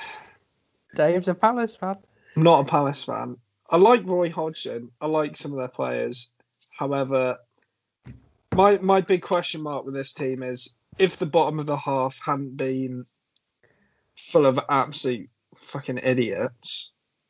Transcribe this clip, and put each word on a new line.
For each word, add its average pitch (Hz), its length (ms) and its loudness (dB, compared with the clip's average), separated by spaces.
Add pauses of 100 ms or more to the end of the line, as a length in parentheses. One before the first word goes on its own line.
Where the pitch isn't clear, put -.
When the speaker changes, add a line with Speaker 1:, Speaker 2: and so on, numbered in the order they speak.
(960)
Speaker 1:
Dave's 170 320 2
a 180 60 2
Palace 226 420 0
fan. 190 220 -6 (380)
Speaker 2:
I'm 160 80 4
not 165 240 8
a - 20 -6
Palace 143 340 0
fan. 117 340 -8 (320)
I 170 80 4
like 208 280 6
Roy 180 240 0
Hodgson. 131 640 -8 (100)
I 151 60 -4
like 156 280 0
some 147 160 -10
of 139 60 -8
their 127 100 -4
players. 123 640 -6 (460)
However, 135 600 -2 (1200)
my, 202 240 6
my 190 220 4
big 180 220 0
question 170 380 -4
mark 143 240 -6
with 135 100 -8
this 135 180 -8
team 131 300 -6
is 127 320 -10 (240)
if 185 180 2
the 180 80 -2
bottom 156 340 0
of 147 60 -6
the 147 120 -2
half 135 460 -2
hadn't 139 340 -4
been 131 480 -4 (1120)
full - 280 2
of 131 140 2 (100)
absolute 127 600 -2 (260)
fucking - 480 -10
idiots, 120 880 -2 (380)